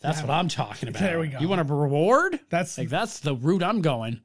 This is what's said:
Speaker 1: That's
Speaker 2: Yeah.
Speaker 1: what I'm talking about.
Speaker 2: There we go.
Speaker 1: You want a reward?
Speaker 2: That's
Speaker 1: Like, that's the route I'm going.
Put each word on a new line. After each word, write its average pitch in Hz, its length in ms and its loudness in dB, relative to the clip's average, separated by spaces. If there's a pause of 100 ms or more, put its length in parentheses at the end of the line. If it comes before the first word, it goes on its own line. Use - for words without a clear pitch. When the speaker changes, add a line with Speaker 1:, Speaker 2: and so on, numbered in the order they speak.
Speaker 1:
That's 156 180 -2
Speaker 2:
Yeah. 147 80 -6
Speaker 1:
what 135 60 0
I'm 170 160 2
talking 117 400 -4
about. 156 120 -6
Speaker 2:
There 175 180 0
we 160 80 -2
go. 135 120 -8
Speaker 1:
You 151 80 0
want 185 140 2
a 147 120 0
reward? 190 680 4 (100)
Speaker 2:
That's - 280 -2
Speaker 1:
Like, 165 120 -4
that's 202 300 -4
the 143 160 -2
route 165 280 2
I'm 180 180 0
going. 117 440 -2